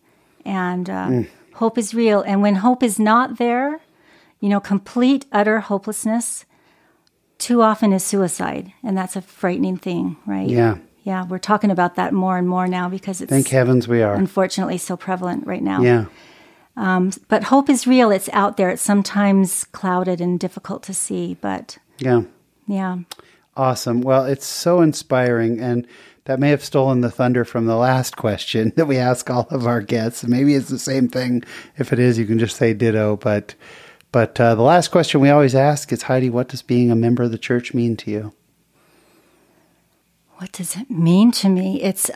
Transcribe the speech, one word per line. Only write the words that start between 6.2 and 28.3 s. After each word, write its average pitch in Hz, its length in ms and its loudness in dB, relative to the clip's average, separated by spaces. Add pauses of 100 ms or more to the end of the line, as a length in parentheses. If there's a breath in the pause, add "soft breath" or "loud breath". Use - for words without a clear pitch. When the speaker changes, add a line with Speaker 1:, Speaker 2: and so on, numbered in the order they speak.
Speaker 1:
too 240 240 2
often 214 300 4
is 190 120 0
suicide. 185 680 -4 (100)
And 196 140 -4
that's 185 200 -6
a 196 60 -8
frightening 185 540 -4
thing, 175 400 -6 (100)
right? 196 220 -4
Speaker 2:
Yeah. 117 280 2 (280)
Speaker 1:
Yeah, 185 220 -4
we're 185 120 -8
talking 208 320 0
about 175 260 0
that 185 180 -4
more 185 240 0
and 180 100 -2
more 185 180 -2
now 180 220 -4
because 190 320 -10
it's - 100 -10
Speaker 2:
Thank 135 180 0
heavens 127 380 2
we 117 160 2
are. 104 120 2
Speaker 1:
unfortunately 185 640 -2
so 180 180 -8
prevalent 180 500 -6
right 185 160 -8
now. - 200 -2
Speaker 2:
Yeah. 120 220 4 (720 soft breath)
Speaker 1:
Um, 185 360 0 (160)
but 214 160 0
hope 277 260 2
is 262 160 0
real. 247 240 6
It's 190 220 0
out 202 240 0
there. 185 140 2
It's - 120 -4
sometimes 202 840 2
clouded 180 560 -4
and 175 200 -2
difficult - 440 -10
to 190 100 -12
see, 180 460 -6
but - 380 -8 (200)
Speaker 2:
Yeah. 123 240 2 (440)
Speaker 1:
yeah. 190 320 -4 (580 soft breath)
Speaker 2:
Awesome. 123 440 -2
Well, 131 240 2
it's 135 220 -4
so 175 340 0
inspiring, 123 800 0
and 120 260 -2 (380 loud breath)
that 131 160 -2
may 143 100 2
have 143 140 0
stolen 131 380 2
the 120 80 0
thunder 123 340 0
from 113 220 -2
the 113 100 0
last 127 400 0
question 110 560 -2